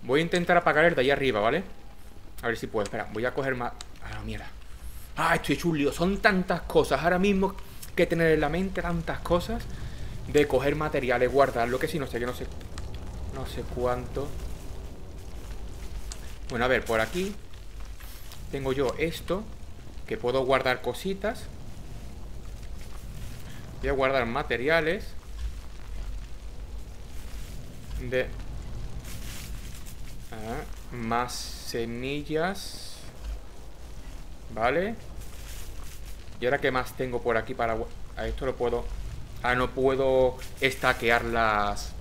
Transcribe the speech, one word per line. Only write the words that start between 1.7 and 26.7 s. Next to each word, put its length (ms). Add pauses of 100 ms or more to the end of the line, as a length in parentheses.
A 40
ver 100
si 100
puedo, 160
espera, 280
voy 140
a 80
coger 220
más. 180 (300)
Ah, 200
mierda. 220 (720)
Ah, 160
estoy 220
hecho 140
un 100
lío. 120
Son 280
tantas 420
cosas 400
ahora 160
mismo 380 (400)
que 100
tener 280
en 80
la 80
mente, 340
tantas 380
cosas 420 (640)
de 200
coger 280
materiales, 560
guardarlo, 480
que 80
si 100
no 80
sé 140
qué, 80
no 80
sé, 100 (880)
no 140
sé 160
cuánto. 640 (2250)
Bueno, 140
a 20
ver, 180
por 140
aquí 340 (1160)
tengo 220
yo 260
esto, 440 (640)
que 120
puedo 280
guardar 380
cositas. 640 (2250)
Voy 80
a 40
guardar 340
materiales 800 (3000)